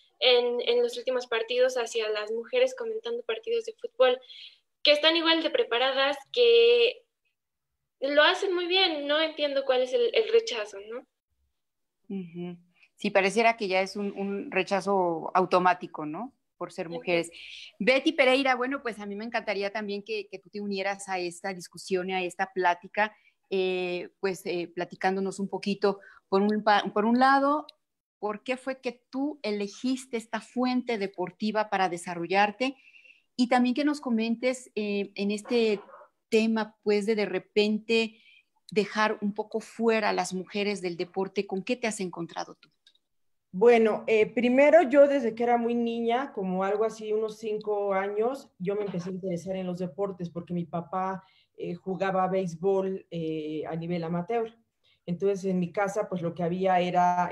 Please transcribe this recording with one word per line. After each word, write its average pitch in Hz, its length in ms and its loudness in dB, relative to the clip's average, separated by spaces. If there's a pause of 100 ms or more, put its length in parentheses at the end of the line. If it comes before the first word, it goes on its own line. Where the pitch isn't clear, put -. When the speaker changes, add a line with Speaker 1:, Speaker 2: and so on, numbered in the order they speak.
(200)
Speaker 1:
en, 240 420 4
en 240 200 2
los 240 160 -2
últimos 247 300 -4
partidos 247 500 0
hacia 226 320 -4
las 208 220 -4
mujeres 247 440 0
comentando 233 480 -6
partidos 226 420 -4
de - 140 -12
fútbol, 254 400 2 (640)
que 294 80 6
están 440 260 6
igual 330 260 2
de 302 80 0
preparadas, 269 680 0 (160)
que 233 680 6 (1000)
lo 285 220 4
hacen 381 300 2
muy 349 140 -2
bien, 339 400 2
no 294 120 2
entiendo 294 460 0
cuál 254 160 4
es 254 120 -2
el, 240 200 4
el 214 160 2
rechazo, 226 480 0 (140)
¿no? 247 160 -14 (1000)
Speaker 2:
Ujú. 175 480 -10 (380)
Sí, - 140 -4
pareciera 226 480 2
que 214 100 -4
ya 185 140 0
es 190 140 -4
un, 202 220 -4
un 196 340 -6
rechazo 185 840 0
automático, 180 720 0
¿no? 175 280 -10 (240)
Por 170 140 -10
ser 170 180 -10
Speaker 1:
Ujú. - 0 -
Speaker 2:
mujeres. 170 420 -2 (480)
Betty 262 340 2
Pereira, 262 420 4
bueno, 262 260 -4
pues 233 180 -8
a 208 60 -10
mí 202 100 -10
me 208 100 -10
encantaría 202 460 -4
también 202 320 -8
que, 208 260 -8
que 190 100 -16
tú 175 100 -20
te 208 120 -10
unieras 196 480 -6
a 190 100 -4
esta 180 340 -8
discusión 180 560 -6
y 190 40 -4
a 185 80 -2
esta 185 320 -6
plática, 190 600 0 (340)
eh, 185 600 -2 (100)
pues, 190 260 -4
eh, 175 280 -6
platicándonos 190 640 -4
un 196 100 -4
poquito, 196 500 -2 (300)
por 190 120 4
un 214 220 2
pa-, 208 200 4 (100)
por 208 120 0
un 240 140 4
lado, 277 460 4 (540)
¿por 208 240 -8
qué 254 140 -4
fue 262 240 -8
que 240 280 -8
tú 285 340 -6
elegiste 214 760 -6
esta 220 240 -6
fuente 247 560 -2
deportiva 202 720 -4
para 190 200 0
desarrollarte? 185 880 -2 (580)
Y 247 140 2
también 247 260 4
que 294 100 0
nos 294 160 0
comentes, 233 760 -2
eh, 202 400 -2
en 202 160 -2
este 214 500 0 (480)
tema, 220 540 0
pues, 208 220 2
de, 220 100 2
de 208 100 0
repente 214 920 0 (520)
dejar 214 500 0
un 208 120 -2
poco 214 260 -6
fuera 220 500 0
a 190 40 0
las 185 200 -2
mujeres 202 480 -4
del 175 160 -6
deporte, 190 500 -4
¿con 190 160 -6
qué 247 120 -2
te 247 120 -6
has 214 120 -6
encontrado 175 560 -8
tú? - 140 -20 (840)
Speaker 3:
Bueno, 220 560 4
eh, 220 260 4
primero 269 560 6
yo 285 180 8
desde 254 280 0
que 233 80 -2
era 240 140 2
muy 233 180 0
niña, 233 580 -2
como 190 300 -2
algo 208 220 0
así, 220 280 -6
unos 214 240 -2
cinco 208 560 -2
años, 208 640 -2
yo 185 180 -4
me 208 100 -4
empecé 185 240 -6
a 190 40 -8
interesar 185 420 -6
en 185 120 -6
los 175 100 -6
deportes 185 540 -6
porque 170 240 -8
mi 170 100 -4
papá, 185 580 -6 (320)
eh, 175 200 -8
jugaba 185 520 -2
béisbol, 190 840 -2
eh, 156 560 -4
a 160 80 -6
nivel 170 280 -4
amateur. 175 480 -2 (540)
Entonces, 190 400 -2
en 190 140 0
mi 175 120 -2
casa, 202 380 -2
pues, 175 140 -6
lo 170 100 -4
que 180 80 -8
había 185 380 2
era, 180 520 2